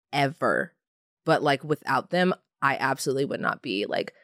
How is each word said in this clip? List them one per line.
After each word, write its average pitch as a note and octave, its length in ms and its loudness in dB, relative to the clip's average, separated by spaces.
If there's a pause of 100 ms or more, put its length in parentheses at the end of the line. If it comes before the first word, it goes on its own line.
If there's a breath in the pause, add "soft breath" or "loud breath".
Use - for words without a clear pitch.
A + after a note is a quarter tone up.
(120)
ever. C3+ 640 0 (500)
But, D#3 180 2
like, C#3 200 2
without C3+ 480 -2
them, F3+ 240 2 (260)
I C#3 160 0
absolutely C3+ 500 0
would - 140 -6
not - 220 -2
be, G2+ 240 -2
like, - 380 -4